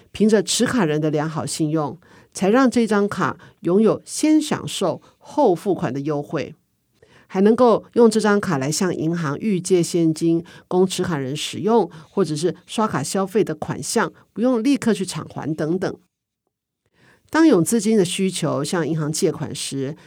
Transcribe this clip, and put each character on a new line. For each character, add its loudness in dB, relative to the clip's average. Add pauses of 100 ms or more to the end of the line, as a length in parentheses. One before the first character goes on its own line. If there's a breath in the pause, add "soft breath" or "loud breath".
(140 soft breath)
凭 2
着 4
持 -2
卡 0
人 0
的 0
良 -2
好 -6
信 -4
用， -2 (320 soft breath)
才 -2
让 4
这 2
张 2
卡 -4 (260 loud breath)
拥 2
有 2
先 2
享 -4
受 -4 (160 soft breath)
后 2
付 -2
款 -4
的 -6
优 -4
惠， -8 (720 soft breath)
还 -2
能 6
够 4 (120)
用 6
这 0
张 2
卡 -2
来 -2
向 -2
银 -2
行 -4
预 -2
借 2
现 0
金 0 (280 loud breath)
供 2
持 -4
卡 -4
人 -6
使 -8
用， 0 (180 loud breath)
或 0
者 -4
是 -2 (100)
刷 -2
卡 -4
消 -2
费 2
的 -6
款 -8
项 -2 (180 soft breath)
不 -10
用 0
立 2
刻 0
去 -4
偿 -10
还 -6
等 -2
等。 -4 (1400 soft breath)
当 4
有 6
资 0
金 2
的 4
需 -2
求 -4
向 -2
银 -2
行 -4
借 0
款 -10
时， -8